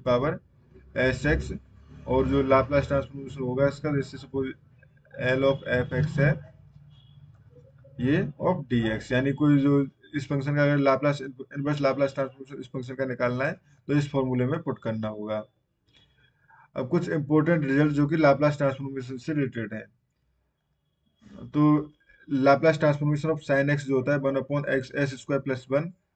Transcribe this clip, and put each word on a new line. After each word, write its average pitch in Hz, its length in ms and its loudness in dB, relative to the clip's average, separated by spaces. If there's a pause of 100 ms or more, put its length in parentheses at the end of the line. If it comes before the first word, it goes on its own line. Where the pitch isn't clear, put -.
power 123 240 2 (720)
s 131 240 0
x, - 260 -2 (540)
और 131 200 2
जो 139 220 2
Laplace 135 380 4
transformation 139 540 -6
होगा 127 260 0
इसका, 147 280 -4
जैसे 135 220 -4
suppose 131 340 -6 (800)
L 135 220 2
of 127 120 -4 (140)
f(x)है, 139 560 2 (1700)
ये 143 200 2 (220)
of 165 300 0
d 117 100 2 (140)
x, - 140 -10
यानी 135 220 2
कोई 147 260 4
जो 143 260 4 (300)
इस 143 120 -4
function 143 280 -2
का 147 80 4
अगर 143 140 4
Laplace, 139 440 2
इनवर्स 139 600 -6
Laplace 135 320 2
transformation 135 460 -8
इस 127 80 -14
function 131 280 -10
का 135 100 -2
निकालना 123 400 -2
है, 165 80 -4 (340)
तो 139 60 0
इस 147 180 2
formula 127 340 0
में 160 180 -2
put 131 200 -6
करना 110 240 -4
होगा। 107 300 -6 (1400)
अब 131 140 -6
कुछ 175 200 0
important 156 560 2
result 147 280 2
जो 143 140 2
कि 165 100 0
Laplace 143 400 4
transformation 135 600 -6
से 156 160 -8
related 117 400 -4
हैं। 107 120 -12 (1600)
तो 151 460 4 (360)
Laplace 139 520 4
transformation 147 540 0
of 151 100 -10
sin 139 300 2
x 143 120 -4
जो 135 100 2
होता 131 160 0
है 143 80 0
one 135 220 -2
upon 143 240 -4 (120)
x, 127 120 -8 (140)
s 135 160 -6
square 139 260 -4
plus 127 300 -6
one, 170 120 -2 (260)